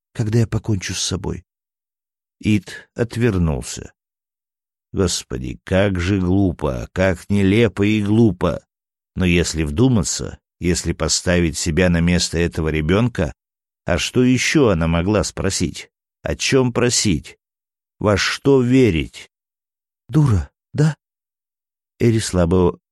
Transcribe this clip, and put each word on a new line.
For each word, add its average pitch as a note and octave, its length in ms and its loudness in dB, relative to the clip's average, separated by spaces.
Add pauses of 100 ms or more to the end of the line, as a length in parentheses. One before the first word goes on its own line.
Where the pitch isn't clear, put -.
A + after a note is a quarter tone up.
(120)
когда A2+ 280 -2
я A2+ 60 2
покончу G#2+ 480 -4
с - 80 -8
собой?" - 420 -6 (960)
Ид - 540 -2
отвернулся. F#2 1000 -2 (1000)
Господи, B1+ 720 -4
как F#2+ 360 0
же F#2+ 200 0
глупо, E2+ 720 0
как F#2 360 -2
нелепо G2+ 540 2
и G#2+ 200 2
глупо. G2+ 640 2 (520)
Но F2+ 80 0
если E2+ 400 2
вдуматься, D#2+ 720 0 (220)
если E2+ 320 -2
поставить D#2+ 640 -2
себя F2 320 0
на E2+ 100 2
место E2+ 380 0
этого E2+ 300 -2
ребёнка, E2 640 0 (520)
а F2 140 -2
что - 240 0
ещё B2+ 460 2
она E2+ 180 0
могла E2+ 380 0
спросить? - 640 -6 (320)
О D#2 140 -6
чём B2+ 360 0
просить? A2 640 -2 (600)
Во G2+ 180 2
что C3+ 460 2
верить? A#2 680 2 (800)
"Дура, A#2 420 2 (220)
да?" D3+ 240 0 (1040)
Эри A2+ 220 2
слабо F2+ 580 0 (120)